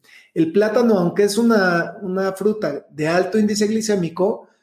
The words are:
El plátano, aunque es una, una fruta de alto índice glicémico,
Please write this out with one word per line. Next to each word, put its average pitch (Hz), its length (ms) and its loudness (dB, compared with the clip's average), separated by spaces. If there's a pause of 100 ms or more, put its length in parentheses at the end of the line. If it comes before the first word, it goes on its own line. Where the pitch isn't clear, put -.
(320)
El 160 200 0
plátano, 214 460 2
aunque 175 260 2
es 208 140 0
una, 185 640 2
una 190 300 -4
fruta 190 560 -4
de 151 200 -6
alto 185 300 0
índice 208 280 0
glicémico, 208 840 -2 (140)